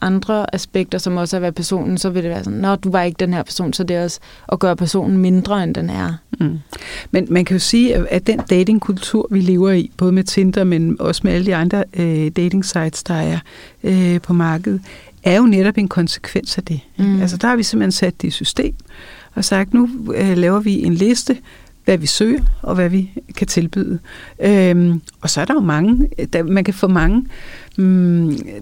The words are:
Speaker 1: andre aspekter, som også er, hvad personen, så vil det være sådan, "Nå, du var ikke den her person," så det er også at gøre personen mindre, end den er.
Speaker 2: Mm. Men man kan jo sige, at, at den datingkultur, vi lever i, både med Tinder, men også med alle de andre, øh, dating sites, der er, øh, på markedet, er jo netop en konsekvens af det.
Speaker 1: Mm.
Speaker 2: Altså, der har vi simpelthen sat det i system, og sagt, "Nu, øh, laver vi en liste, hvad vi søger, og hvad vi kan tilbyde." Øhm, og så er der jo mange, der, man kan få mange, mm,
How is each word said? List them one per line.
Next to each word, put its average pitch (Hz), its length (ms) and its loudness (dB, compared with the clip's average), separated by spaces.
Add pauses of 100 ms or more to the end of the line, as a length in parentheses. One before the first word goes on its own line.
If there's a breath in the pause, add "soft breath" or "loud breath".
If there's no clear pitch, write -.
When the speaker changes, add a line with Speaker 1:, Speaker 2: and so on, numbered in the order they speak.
Speaker 1:
andre 190 540 -2
aspekter, 185 420 -4
som 180 200 -4
også 175 200 -4
er, - 20 -4
hvad 175 120 -2
personen, 180 460 -4
så 190 120 -4
vil 180 140 -2
det 170 80 -4
være 185 120 -8
sådan, 196 160 -6
"Nå, 190 160 0
du 190 160 -4
var 180 120 0
ikke 175 160 -2
den 180 140 0
her 170 100 -2
person," - 300 -4
så 185 100 -4
det 175 120 -2
er 170 80 -2
også 170 160 -6 (320 loud breath)
at 190 80 0
gøre 180 160 2
personen 190 420 0
mindre, 185 460 2
end 160 120 -4
den 170 140 -4
er. 180 240 -6 (260)
Speaker 2:
Mm. 160 200 -2 (520 loud breath)
Men - 180 0
man 180 160 2
kan 185 100 0
jo 185 40 0
sige, 240 360 2
at, 175 160 0
at 180 160 0
den 220 120 2 (100)
datingkultur, 196 840 0
vi 196 100 2
lever 185 300 2
i, 180 260 0
både 185 140 2
med 190 120 2
Tinder, 190 400 2
men 165 380 2
også - 220 -2
med 170 100 0
alle 180 120 0
de 196 100 2
andre, 180 280 0 (140)
øh, 160 380 0
dating 180 300 0
sites, 160 380 -4
der 175 100 -4
er, 160 260 -2 (440 loud breath)
øh, 180 380 2
på - 120 -2
markedet, 170 480 0 (420 loud breath)
er 180 140 4
jo 240 80 6
netop 202 320 4
en 202 100 2
konsekvens - 720 -4
af 185 60 -4
det. 156 160 -6 (180)
Speaker 1:
Mm. 196 240 2
Speaker 2:
Altså, 180 160 -2
der 226 100 0
har 247 80 2
vi 233 80 0
simpelthen 202 280 0
sat 180 300 -2
det - 60 -2
i - 40 -2
system, - 420 -4 (640 loud breath)
og 196 100 -2
sagt, 196 280 0
"Nu, 240 160 4 (260)
øh, 190 220 2
laver 175 220 2
vi 214 240 0
en 175 100 2
liste, 233 440 0 (480 loud breath)
hvad 190 120 4
vi 151 100 -4
søger, 233 340 0 (200)
og - 140 -4
hvad 180 140 2
vi 190 200 0 (260)
kan 190 120 -2
tilbyde." 170 520 -2 (440 loud breath)
Øhm, 175 580 4 (200)
og - 80 -4
så - 120 -2
er 156 40 -2
der 262 80 0
jo 311 60 2
mange, 208 500 2 (240)
der, 170 100 0
man 190 200 2
kan 202 100 0
få 196 140 0
mange, 185 380 4 (520 loud breath)
mm, 175 600 2 (240)